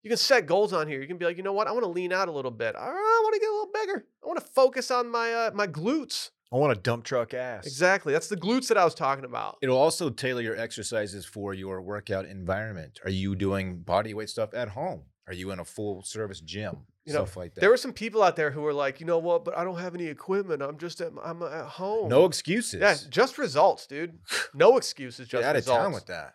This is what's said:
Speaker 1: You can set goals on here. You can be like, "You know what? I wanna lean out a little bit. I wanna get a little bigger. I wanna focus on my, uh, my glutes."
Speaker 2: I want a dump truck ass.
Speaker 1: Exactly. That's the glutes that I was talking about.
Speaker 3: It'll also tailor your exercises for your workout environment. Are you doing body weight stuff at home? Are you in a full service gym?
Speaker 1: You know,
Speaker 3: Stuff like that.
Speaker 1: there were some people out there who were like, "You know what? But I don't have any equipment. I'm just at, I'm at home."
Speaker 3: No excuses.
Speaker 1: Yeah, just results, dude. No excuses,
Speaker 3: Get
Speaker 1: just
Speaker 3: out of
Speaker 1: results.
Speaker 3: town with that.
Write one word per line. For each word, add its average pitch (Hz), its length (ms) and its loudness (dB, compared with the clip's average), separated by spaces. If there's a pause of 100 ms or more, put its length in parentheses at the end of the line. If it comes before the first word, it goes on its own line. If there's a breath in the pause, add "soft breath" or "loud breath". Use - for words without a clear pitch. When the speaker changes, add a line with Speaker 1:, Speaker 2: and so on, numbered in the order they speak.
Speaker 1:
You 214 80 -12
can 233 60 4
set 233 300 4
goals 196 260 4
on 156 160 0
here. 135 120 -4
You 139 60 -8
can 180 120 -8
be 175 60 -4
like, 170 120 0
"You 185 80 -10
know 196 80 -2
what? 208 160 2
I - 40 -2
wanna 233 140 0
lean 180 260 -2
out 185 140 2
a 165 60 -6
little 131 180 -4
bit. 113 240 -4
I - 140 -8 (340)
wanna 427 160 2
get 427 100 0
a 427 40 -2
little 415 200 -4
bigger. 403 340 -4 (180)
I - 20 -8
wanna 240 140 -4
focus 262 500 2
on 247 180 0
my, 233 240 0
uh, 233 220 0
my 202 140 0
glutes." 220 640 -4 (220)
Speaker 2:
I 123 40 0
want 139 200 6
a 92 40 -8
dump 117 240 -2
truck 120 280 -2
ass. 123 320 -6
Speaker 1:
Exactly. 156 480 2
That's 160 140 2
the 208 100 -4
glutes 233 320 0
that 226 80 6
I 185 80 8
was 160 120 4
talking 139 280 0
about. 117 380 -8
Speaker 3:
It'll 127 160 4
also 160 320 4
tailor 123 320 -2
your 110 160 -4
exercises 104 680 -4
for 101 300 -8
your 95 260 -8
workout 95 440 -4
environment. 95 800 -6
Are 95 60 -4
you 95 260 -2
doing 95 460 -2
body 101 320 0
weight 107 160 -8
stuff 110 220 -4
at 120 180 -6
home? 135 320 -8 (260)
Are 92 40 -10
you 92 200 -8
in 90 80 -8
a 82 40 -10
full 101 380 -8
service 101 380 -8
gym? 90 460 -8 (180)
Speaker 1:
You 151 100 -8
know, 147 100 2
Speaker 3:
Stuff 92 120 -10
like 87 180 -10
that. - 60 -12
Speaker 1:
there 190 100 8
were 247 60 10
some 254 160 -6
people 220 300 -2
out 175 140 6
there 151 140 0
who 151 120 -6
were 151 120 0
like, 139 260 -2
"You 160 60 -10
know 170 120 2
what? 170 260 2
But - 120 -4
I 170 80 -2
don't 180 140 -6
have 180 160 -8
any 175 120 -6
equipment. 175 540 -4
I'm 143 160 -6
just 165 240 -10
at, 165 120 -6 (100)
I'm 170 200 -8
at 151 240 -8
home." 190 420 -2
Speaker 3:
No 139 160 8
excuses. 180 560 0
Speaker 1:
Yeah, 190 160 6 (120)
just 202 300 2
results, 170 480 4
dude. 160 320 -8 (340 loud breath)
No 190 240 6
excuses, 127 520 -6
Speaker 3:
Get 120 100 -2
Speaker 1:
just 117 60 0
Speaker 3:
out 143 120 2
of 120 40 4
Speaker 1:
results. 120 220 2
Speaker 3:
town 190 100 0
with - 140 -8
that. 80 280 -12